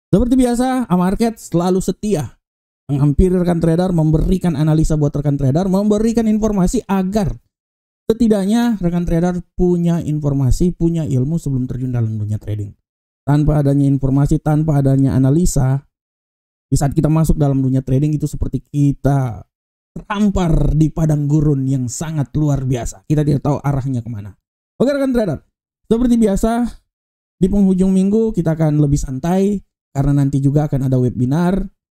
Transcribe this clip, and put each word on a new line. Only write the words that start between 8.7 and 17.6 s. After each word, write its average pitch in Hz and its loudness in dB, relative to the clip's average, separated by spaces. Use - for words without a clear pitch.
rekan 175 -2
trader 175 0
punya 170 0
informasi, 143 0
punya 165 -2
ilmu 143 -2
sebelum 135 -4
terjun 127 -6
dalam 110 -2
dunia 104 -4
trading. 104 -8
Tanpa 147 0
adanya 139 2
informasi, 139 0
tanpa 151 0
adanya 135 2
analisa, 135 2
di - -8
saat 139 0
kita 156 2
masuk 160 2
dalam 139 2